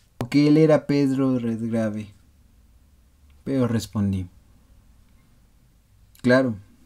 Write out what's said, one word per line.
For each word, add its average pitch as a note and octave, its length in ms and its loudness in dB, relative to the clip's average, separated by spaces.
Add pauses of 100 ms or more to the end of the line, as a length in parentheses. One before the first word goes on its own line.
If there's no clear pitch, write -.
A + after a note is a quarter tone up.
(200)
o B2 80 -6
que D3 220 2
él D3+ 80 6
era D#3 300 4
Pedro C3+ 520 0
Redgrave. A2+ 760 -6 (1300)
Pero C3 220 -2
respondí: G2+ 600 -4 (1900)
"Claro, B2 360 0 (280)